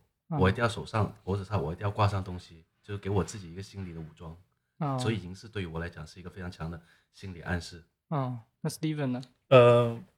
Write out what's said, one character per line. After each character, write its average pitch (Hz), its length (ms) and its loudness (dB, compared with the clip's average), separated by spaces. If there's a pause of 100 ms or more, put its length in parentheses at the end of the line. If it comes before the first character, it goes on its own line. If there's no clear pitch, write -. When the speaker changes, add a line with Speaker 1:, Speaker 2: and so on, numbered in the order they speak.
(280)
Speaker 1:
啊。 165 100 -4
Speaker 2:
我 92 120 8
一 - 40 6
定 117 80 -2
要 120 60 4
手 101 180 -4
上、 107 260 0 (120)
脖 95 140 -2
子 95 80 -6
上， 95 180 -2
我 76 80 -4
一 90 40 -6
定 104 80 -12
要 101 60 0
挂 104 180 2
上 98 140 0
东 90 160 -8
西， 82 280 -18 (180)
就 104 100 -10
是 101 60 -6
给 95 100 -6
我 98 140 2
自 107 160 -6
己 85 120 -14
一 85 40 -14
个 95 80 -10
心 98 220 -10
理 85 80 -12
的 82 60 -10
武 80 140 -10
装。 82 240 -16 (400)
Speaker 1:
啊。 139 220 -2
Speaker 2:
所 117 100 -2
以 110 140 -2
银 90 100 -10
饰 95 140 -16
对 101 160 -6
于 - 20 -4
我 80 140 -6
来 85 100 -6
讲 78 160 -12
是 - 140 -20
一 87 40 -18
个 90 60 -12
非 95 120 -14
常 87 100 -8
强 80 180 -10
的 82 100 -10 (340)
心 95 200 -14
理 82 80 -14
暗 87 180 -4
示。 82 220 -14 (280)
Speaker 1:
啊， 127 340 -4 (180)
那 160 80 -4
Steven 147 380 -2
呢？ 127 140 -2 (260)
Speaker 3:
呃， 120 500 8 (200)